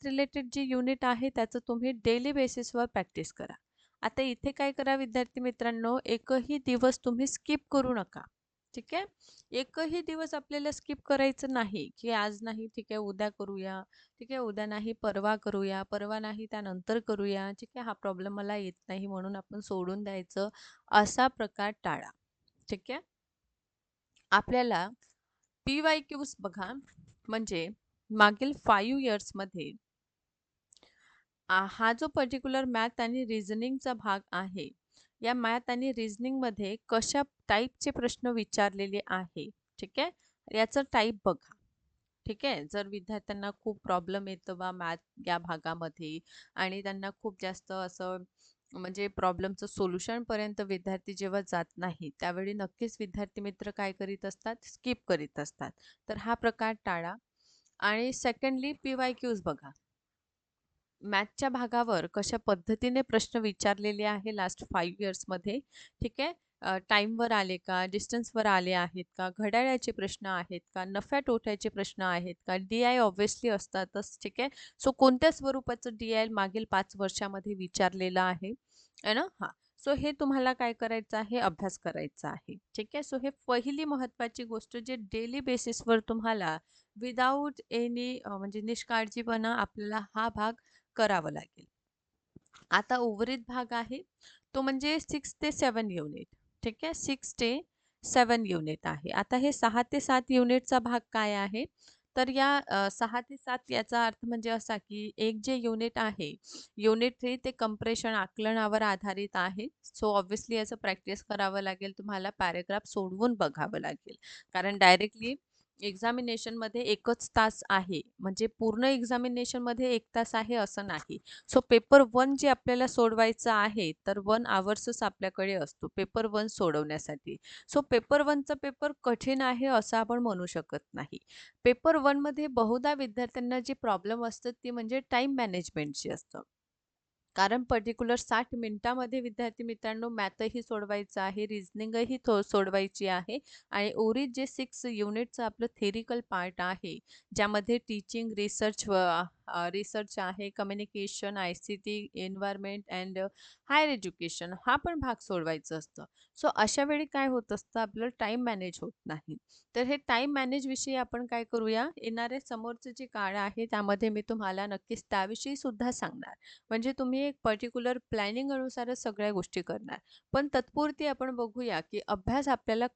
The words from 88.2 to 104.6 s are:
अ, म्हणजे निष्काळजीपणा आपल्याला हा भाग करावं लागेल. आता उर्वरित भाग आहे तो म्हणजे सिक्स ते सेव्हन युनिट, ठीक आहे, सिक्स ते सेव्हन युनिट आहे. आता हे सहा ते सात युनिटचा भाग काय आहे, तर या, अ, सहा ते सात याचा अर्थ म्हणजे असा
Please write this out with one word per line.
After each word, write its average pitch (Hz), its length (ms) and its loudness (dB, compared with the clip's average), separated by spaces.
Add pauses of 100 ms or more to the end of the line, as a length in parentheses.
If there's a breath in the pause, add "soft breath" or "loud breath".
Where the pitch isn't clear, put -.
अ, 202 120 -6
म्हणजे 202 240 -8
निष्काळजीपणा 226 920 -2
आपल्याला 214 440 -4 (160)
हा 220 140 0
भाग 220 240 -2 (420 soft breath)
करावं 185 360 2
लागेल. - 340 -14 (1040)
आता 208 280 2
उर्वरित 240 500 0
भाग 247 260 -6
आहे 240 300 -6 (520 loud breath)
तो 269 60 2
म्हणजे 269 380 2
सिक्स - 420 -6
ते 302 100 0
सेव्हन 226 400 2
युनिट, 151 360 -6 (360)
ठीक 220 200 -2
आहे, 320 100 -2
सिक्स - 400 -4
ते 247 280 0 (420)
सेव्हन 233 420 6
युनिट 156 380 -2
आहे. 156 260 -4
आता 226 280 0
हे 277 140 4
सहा 233 300 2
ते 285 180 0
सात 262 300 4
युनिटचा 254 500 6
भाग 240 200 0 (120)
काय 214 200 2
आहे, 202 340 -2 (520 soft breath)
तर 254 100 4
या, 269 300 4 (100)
अ, 196 240 2
सहा 233 300 -2
ते 277 160 -16
सात 254 220 -6 (100)
याचा 233 360 2
अर्थ 226 200 -4
म्हणजे 233 240 -2
असा 226 280 -2